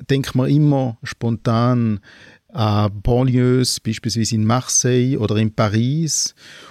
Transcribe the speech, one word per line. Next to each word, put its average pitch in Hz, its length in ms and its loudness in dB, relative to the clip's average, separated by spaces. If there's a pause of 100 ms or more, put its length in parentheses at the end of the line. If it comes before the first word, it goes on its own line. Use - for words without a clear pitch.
denkt 139 280 -2
man 131 140 0
immer 143 520 2
spontan 117 960 -2 (540)
an 104 480 0
Banlieues, 123 800 2
beispielsweise 113 560 -4
in 107 100 0
Marseille 123 720 0
oder 104 200 0
in 110 160 0
Paris. 120 800 -2 (360)